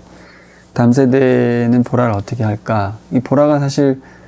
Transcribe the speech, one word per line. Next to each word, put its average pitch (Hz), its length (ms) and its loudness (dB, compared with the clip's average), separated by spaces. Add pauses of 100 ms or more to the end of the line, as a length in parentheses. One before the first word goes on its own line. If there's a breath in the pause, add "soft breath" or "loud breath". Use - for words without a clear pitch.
(760 loud breath)
"다음 120 180 2
세대는 123 880 2
보라를 120 320 -2
어떻게 110 300 -6
할까?" 107 520 -4 (140)
이 127 100 -2
보라가 147 380 0
사실 139 420 0 (280 loud breath)